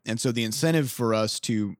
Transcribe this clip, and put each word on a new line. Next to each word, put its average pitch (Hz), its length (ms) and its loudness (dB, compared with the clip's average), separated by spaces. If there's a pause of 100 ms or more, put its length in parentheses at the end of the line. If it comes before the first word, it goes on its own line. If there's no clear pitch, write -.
And 113 140 -2
so 127 100 0
the 117 140 0
incentive 151 460 2
for 117 220 0
us 110 280 0
to, 104 400 -2